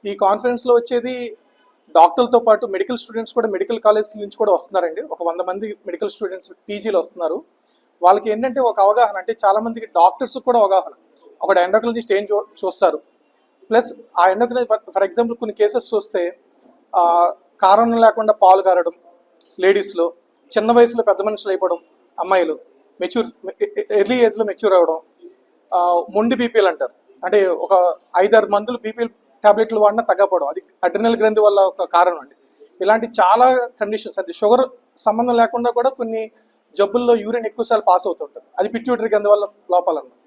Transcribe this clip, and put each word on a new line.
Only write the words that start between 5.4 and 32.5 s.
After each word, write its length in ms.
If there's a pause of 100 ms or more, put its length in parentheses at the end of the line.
మంది 180 (200)
మెడికల్ 280
స్టూడెంట్స్ 340 (200)
పీజీలో 340
వస్తున్నారు. 340 (680)
వాళ్ళకి 280
ఏంటంటే 360
ఒక 160
అవగాహన, 360
అంటే 220
చాలా 220
మందికి 220 (120)
డాక్టర్స్ 380 (100)
కూడా 160
అవగాహన, 300 (520)
ఒక 200
ఎండోక్రినాలజిస్ట్ 520
ఏం 140
చూ-, 160 (140)
చూస్తారు. 380 (680)
ప్లస్ 200 (320)
ఆ 120
endocrinologist 400
for, 60 (160)
for 140
example 320
కొన్ని 200
కేసెస్ 320
చూస్తే, 300 (800)
ఆ, 20 (640)
కారణం 400
లేకుండా 280 (120)
పాలు 240
కారడం 260 (680)
లేడీస్లో, 420 (480)
చిన్న 240
వయసులో 300
పెద్ద 200
మనుషులు 260
అయిపోవడం, 260 (440)
అమ్మాయిలు 320 (460)
మెచ్యూర్, 260 (360)
ఎ-, 160
ఎ-, 80 (120)
ఎర్లీ 180 (100)
ఏజ్లో 220
మెచ్యూర్ 280
అవ్వడం, 200 (800)
ఆ, 20 (360)
మొండి 260
బీపీఎల్ 300
అంటారు, 220 (320)
అంటే 140 (260)
ఒక 80 (500)
ఐదారు 320
మందులు 300
బీపీఎల్ 260 (340)
టాబ్లెట్లు 400
వాడినా 240
తగ్గకపోవడం, 440
అది 80 (240)
అడ్రినల్ 360
గ్రంథి 260
వల్ల 120 (120)
ఒక 240
కారణం 280
అండి. 120 (480)